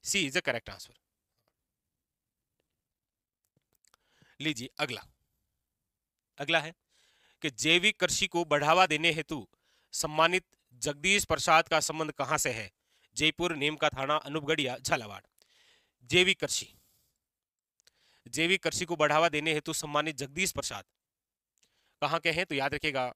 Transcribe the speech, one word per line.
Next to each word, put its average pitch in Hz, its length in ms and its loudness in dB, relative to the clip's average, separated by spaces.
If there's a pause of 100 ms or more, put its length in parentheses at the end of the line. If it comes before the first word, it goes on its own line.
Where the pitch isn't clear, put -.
C 196 180 0
is 135 140 -2
the 180 40 2
correct 117 280 -4
answer। - 260 -18 (3500)
लीजिए 139 280 -6 (100)
अगला, 107 220 -6 (1400)
अगला 160 220 0
है 160 140 -8 (680)
कि 156 80 -2
जैविक 165 500 2
कृषि 180 280 0
को 170 180 0
बढ़ावा 151 400 4
देने 156 260 2
हेतु 160 360 -6 (460)
सम्मानित 165 500 2 (380)
जगदीश 151 440 0
प्रसाद 160 420 4
का 160 120 2
संबंध 156 320 -4
कहां 143 260 -2
से 147 120 0
है? 110 200 -8 (480)
जयपुर, 160 380 0
नीम 147 200 -2
का 151 140 2
थाना, 135 260 -2
अनूपगढ़ 151 440 -4
या 131 180 -4
झालावाड़? 113 440 -6 (880)
जैविक 180 300 4
कृषि, - 280 -4 (1600)
जैविक 165 380 0
कृषि 165 220 -2
को 165 100 -4
बढ़ावा 151 340 4
देने 151 240 0
हेतु 151 200 -4
सम्मानित 147 440 -2
जगदीश 139 340 -4
प्रसाद 107 340 -8 (1160)
कहां 151 180 0
के 165 120 0
हैं? 175 140 -2
तो 156 100 -6
याद 139 180 0
रखिएगा 135 420 -4